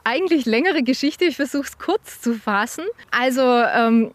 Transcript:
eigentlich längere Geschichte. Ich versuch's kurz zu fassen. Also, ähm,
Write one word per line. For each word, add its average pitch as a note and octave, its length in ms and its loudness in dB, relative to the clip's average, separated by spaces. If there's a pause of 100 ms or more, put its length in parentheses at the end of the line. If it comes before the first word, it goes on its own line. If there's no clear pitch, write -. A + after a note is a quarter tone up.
eigentlich D#4 420 0
längere D4 360 0
Geschichte. C#4 440 -2
Ich D4 100 -2
versuch's C#4 420 -6
kurz - 440 -6
zu A#3+ 100 -2
fassen. A3 520 -4 (260)
Also, B3+ 320 0
ähm, A#3 720 4